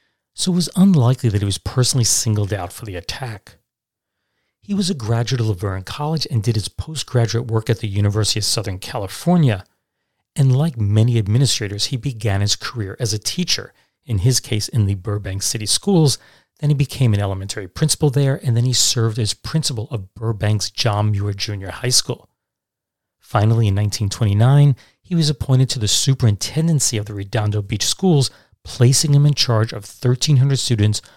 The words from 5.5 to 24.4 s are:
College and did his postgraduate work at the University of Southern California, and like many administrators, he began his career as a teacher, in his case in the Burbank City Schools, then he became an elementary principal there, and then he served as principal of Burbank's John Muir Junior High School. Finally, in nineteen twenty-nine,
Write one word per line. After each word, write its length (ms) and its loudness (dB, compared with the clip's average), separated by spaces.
College 480 -6
and 120 0
did 140 0
his 120 -4
postgraduate 800 -4
work 200 -2
at 80 0
the 100 -6
University 500 0
of 60 -4
Southern 340 -4
California, 840 0
and 200 4
like 200 0
many 420 2
administrators, 680 0
he 100 -6
began 440 -2
his 160 0
career 440 -8
as 120 -2
a 60 -4
teacher, 540 -4
in 140 -2
his 220 2
case 260 -4
in 200 0
the 100 0
Burbank 480 -6
City 220 -4
Schools, 520 2
then 120 0
he 40 4
became 400 0
an 60 0
elementary 480 -6
principal 420 0
there, 320 0
and 140 0
then 80 2
he 80 0
served 440 0
as 180 -2
principal 580 -4
of 220 -10
Burbank's 560 -2
John 420 0
Muir 200 -2
Junior 380 -8
High 200 -6
School. 380 -2
Finally, 480 2
in 80 0
nineteen 320 -2
twenty-nine, 640 4